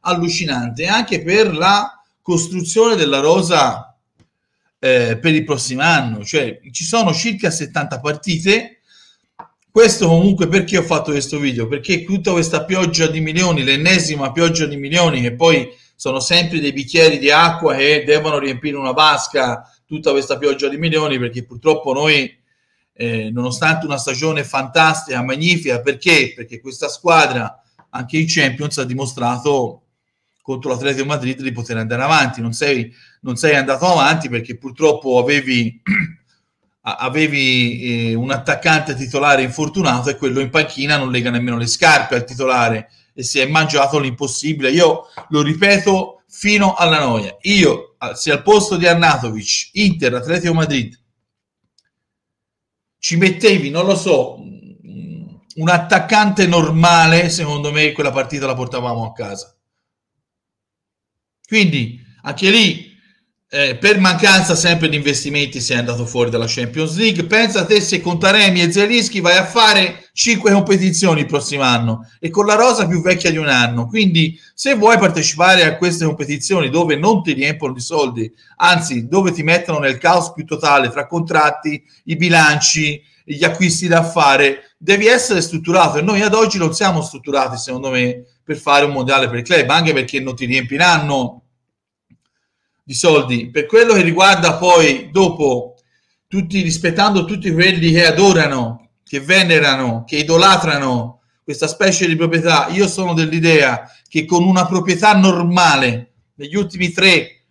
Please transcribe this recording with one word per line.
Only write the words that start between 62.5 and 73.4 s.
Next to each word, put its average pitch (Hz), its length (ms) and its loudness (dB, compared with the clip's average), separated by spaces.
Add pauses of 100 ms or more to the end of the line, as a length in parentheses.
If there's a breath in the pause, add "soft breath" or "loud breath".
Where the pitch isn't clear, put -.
eh, 139 260 -2
per 196 240 2
mancanza 190 560 4
sempre 165 340 0
di 151 60 -4
investimenti 143 680 -4
sei 120 160 -2
andato 120 300 -4
fuori 120 240 -2
dalla 113 160 -2
Champions 156 500 -6
League. 196 280 0
Pensa 208 400 0
te 208 160 4
se 180 200 -4
con 170 160 -4
Taremi 190 440 2
e 170 100 2
Zielinski 208 480 0
vai 175 180 4
a 185 80 2
fare 208 680 2
cinque 214 380 2
competizioni 190 720 2
il 139 60 -2
prossimo 143 340 -4
anno 117 460 0 (120)
e 165 120 -6
con 202 160 0
la 208 80 2
rosa 226 320 2
più 170 140 0
vecchia - 280 0
di 156 80 0
un 151 120 -2